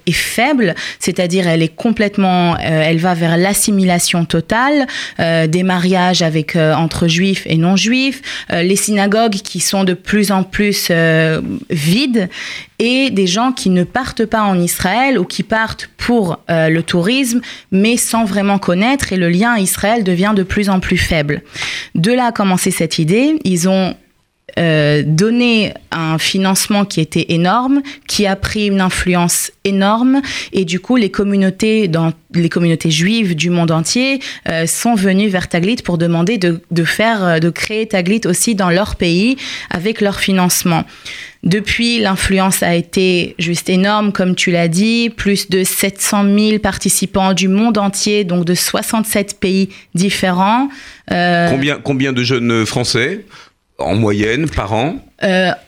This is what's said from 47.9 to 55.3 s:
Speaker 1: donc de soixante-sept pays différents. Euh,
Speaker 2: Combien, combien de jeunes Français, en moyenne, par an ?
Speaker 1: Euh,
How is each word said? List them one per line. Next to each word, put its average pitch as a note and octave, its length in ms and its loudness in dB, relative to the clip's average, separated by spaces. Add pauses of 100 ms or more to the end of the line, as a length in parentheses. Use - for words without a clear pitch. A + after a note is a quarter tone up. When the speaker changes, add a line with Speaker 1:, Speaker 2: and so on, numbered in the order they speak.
Speaker 1:
donc F3 220 -2
de F3 80 2
soixante-sept G#3 840 -2
pays F#3+ 280 0 (260)
différents. G3 760 0 (420)
Euh, F3 380 2
Speaker 2:
Combien, C#3 320 0
combien C3+ 320 0
de B2 80 0
jeunes A#2 420 2
Français, B2+ 640 -2 (520)
en D2 160 -2
moyenne, A2 540 0
par G#2+ 240 -6
an ? C#3 240 -2 (260)
Speaker 1:
Euh, F#3 280 0 (180)